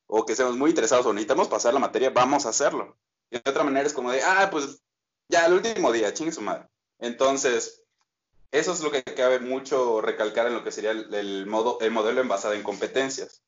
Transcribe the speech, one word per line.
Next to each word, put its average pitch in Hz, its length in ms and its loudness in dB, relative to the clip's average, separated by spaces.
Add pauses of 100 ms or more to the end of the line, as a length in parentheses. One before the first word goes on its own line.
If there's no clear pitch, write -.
o 110 180 0
que 113 80 -2
seamos 123 220 0
muy 139 140 2
interesados, 123 360 4
o 117 60 4
necesitamos 113 380 0
pasar 113 240 2
la 135 80 2
materia, 113 280 0
vamos 131 360 2
a 120 40 -2
hacerlo. 139 480 -2 (320)
Y 117 60 -8
de 120 140 -4
otra 147 160 0
manera 139 200 0
es 147 60 0
como 123 200 -6
de, 127 120 0
ah, 190 260 2
pues, 123 320 -6 (460)
ya, 170 180 4
el 175 80 6
último 196 380 2
día, 110 220 0
chingue 160 180 -4
su - 100 -10
madre. 95 260 -6 (320)
Entonces, 131 840 0 (680)
eso 165 200 0
es 175 80 -4
lo 151 120 -2
que 135 120 -2
cabe 127 380 2
mucho 127 580 0
recalcar 110 480 0
en 120 60 -2
lo 113 100 -6
que 107 80 -6
sería 107 200 -2
el, 110 220 -6
el 98 320 -4
modo, 110 360 0
el 110 100 2
modelo 117 300 2
envasado 107 320 -2
en 104 100 -4
competencias. 113 840 -6